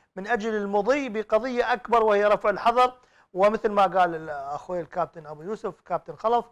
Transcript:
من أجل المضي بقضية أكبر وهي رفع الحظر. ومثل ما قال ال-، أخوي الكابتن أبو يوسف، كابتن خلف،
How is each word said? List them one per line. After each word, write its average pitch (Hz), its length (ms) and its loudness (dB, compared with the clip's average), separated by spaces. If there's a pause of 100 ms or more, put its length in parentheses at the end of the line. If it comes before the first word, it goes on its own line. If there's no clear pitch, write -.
(160)
من 190 120 -10
أجل 226 280 -2
المضي 208 540 0
بقضية 226 640 -2
أكبر 233 300 2
وهي 208 220 4
رفع 208 240 2
الحظر. 240 480 2 (360)
ومثل 214 360 2
ما 202 120 2
قال 180 340 2
ال-، 160 140 -10
أخوي 147 520 -8
الكابتن 160 440 -8
أبو 151 160 -16
يوسف، 196 400 -10
كابتن 165 340 -8
خلف، 233 360 0